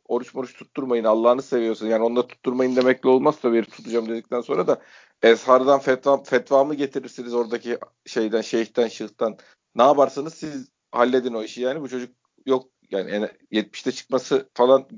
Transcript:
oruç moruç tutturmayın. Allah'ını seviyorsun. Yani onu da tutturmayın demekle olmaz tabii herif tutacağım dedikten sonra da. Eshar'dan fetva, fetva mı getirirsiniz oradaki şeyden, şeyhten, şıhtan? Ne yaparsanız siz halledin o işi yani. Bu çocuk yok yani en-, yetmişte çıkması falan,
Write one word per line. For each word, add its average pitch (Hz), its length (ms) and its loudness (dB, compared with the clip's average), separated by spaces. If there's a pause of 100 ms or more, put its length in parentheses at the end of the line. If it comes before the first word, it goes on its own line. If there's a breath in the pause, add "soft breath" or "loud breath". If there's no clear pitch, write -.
oruç 120 260 -6
moruç 127 240 -10
tutturmayın. 123 460 -4
Allah'ını 113 380 2
seviyorsun. 113 460 -4
Yani 113 160 0
onu 117 120 0
da 123 120 0
tutturmayın 127 480 -4
demekle 127 340 2
olmaz 139 320 4
tabii 117 160 2
herif 107 140 -2
tutacağım 113 380 -6
dedikten 117 320 -6
sonra 156 260 -4
da. 139 140 0 (420 soft breath)
Eshar'dan 127 560 6
fetva, 135 440 0
fetva 135 400 2
mı 151 120 -2
getirirsiniz 131 580 -8
oradaki 117 440 -4 (280)
şeyden, 110 360 -2
şeyhten, 113 460 -2
şıhtan? 110 500 -8 (380 soft breath)
Ne 117 80 4
yaparsanız 143 500 2
siz 143 360 -14 (220)
halledin 123 420 0
o 110 100 -6
işi 110 180 -12
yani. 135 200 -4
Bu 135 80 -12
çocuk 123 200 -8 (360)
yok 131 220 -2 (240)
yani 92 200 -4
en-, 104 180 -4 (220)
yetmişte 107 400 -4
çıkması - 640 -4
falan, 131 320 4 (120)